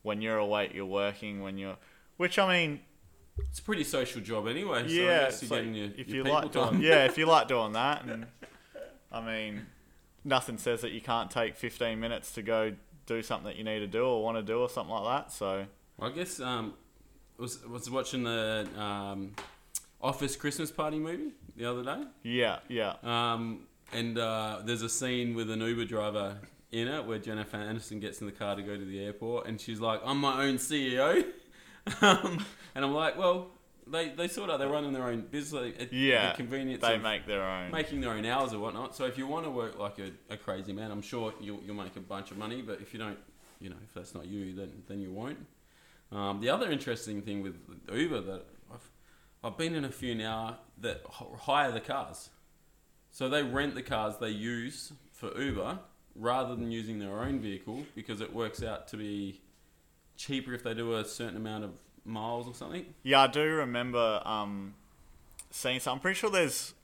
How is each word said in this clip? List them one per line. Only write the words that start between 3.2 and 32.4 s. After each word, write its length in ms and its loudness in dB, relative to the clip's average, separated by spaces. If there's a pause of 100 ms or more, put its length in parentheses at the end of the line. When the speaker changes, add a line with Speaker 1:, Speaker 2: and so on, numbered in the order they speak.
Speaker 2:
It's 220 -4
a 40 -12
pretty 200 0
social 380 -2
job 260 0
anyway, 400 0
so 60 2
I 40 4
Speaker 1:
Yeah, 280 8
Speaker 2:
guess 160 0
Speaker 1:
it's 100 -2
Speaker 2:
you're 80 2
Speaker 1:
like, 80 -2
Speaker 2:
getting 80 -4
your, 220 -4
Speaker 1:
if 100 -8
Speaker 2:
your 100 -2
Speaker 1:
you 60 0
Speaker 2:
people 100 6
Speaker 1:
like 180 4
doing, 180 4
Speaker 2:
time. 120 6
Speaker 1:
yeah, 240 10
if 120 4
you 80 4
like 220 8
doing 260 2
that, 320 2
and, 220 -8 (440)
Speaker 2:
<laughs> 400 -16
Speaker 1:
I 100 -6
mean, 440 -4 (580)
nothing 340 2
says 240 0
that 100 -2
you 100 -6
can't 300 0
take 260 2
fifteen 420 -2
minutes 340 -4
to 80 -6
go 340 2 (320)
do 160 0
something 240 -4
that 100 -8
you 60 -8
need 160 0
to 80 -2
do 180 2
or 180 4
wanna 200 0
do 160 0
or 100 4
something 240 -4
like 100 0 (220)
that, 60 -16
so. 340 -2 (360)
Speaker 2:
I 80 -2
guess, 320 -6
um, 320 -2 (640)
was, 280 -8
was 240 -8
watching 340 0
the, 440 0 (100)
um, 560 -4 (680)
Office 340 0
Christmas 360 -2
Party 280 -2
movie 320 -4 (240)
the 100 -6
other 180 -2
day. 200 -4 (200)
Speaker 1:
Yeah, 440 2
yeah. 340 0
Speaker 2:
Um, 680 0 (260)
and, 240 -2
uh, 480 0
there's 160 0
a 80 -2
scene 460 0
with 140 -2
an 120 0
Uber 240 0
driver 520 -2 (340)
in 180 0
it 160 -2
where 140 -2
Jennifer 380 -4
Aniston 440 -6
gets 180 -6
in 80 -6
the 60 -8
car 240 -2
to 40 -6
go 160 -6
to 80 -8
the 140 -6
airport, 480 -4
and 120 -4
she's 200 -6
like, 260 2
"I'm 140 2
my 260 4
own 120 4
C 380 0
E 60 4
O." 280 6
<laughs> 40 -10 (680)
Um, 420 8 (300)